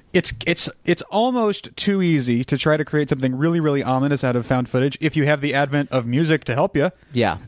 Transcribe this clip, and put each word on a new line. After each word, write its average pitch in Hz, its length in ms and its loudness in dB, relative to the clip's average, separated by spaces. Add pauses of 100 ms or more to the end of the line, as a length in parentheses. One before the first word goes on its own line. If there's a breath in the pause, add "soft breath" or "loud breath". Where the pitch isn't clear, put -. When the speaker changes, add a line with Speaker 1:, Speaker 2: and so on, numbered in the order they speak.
(120)
Speaker 1:
it's, 175 200 0 (120)
it's, 170 240 -2 (160)
it's 175 180 0
almost 226 720 -2
too 196 260 0
easy 127 400 2
to 135 160 -2
try 151 180 2
to 151 80 -2
create 151 240 -2
something 131 280 0
really, 165 240 0
really 143 200 2
ominous 135 440 0
out 123 100 0
of 120 120 0
found 123 220 0
footage 131 320 0
if 156 160 -2
you 143 100 2
have 147 140 2
the 139 140 -2
advent 143 380 0
of 123 140 0
music 156 400 2
to 117 80 -2
help 156 220 0
you. 156 140 2 (220 soft breath)
Speaker 2:
Yeah. 101 360 0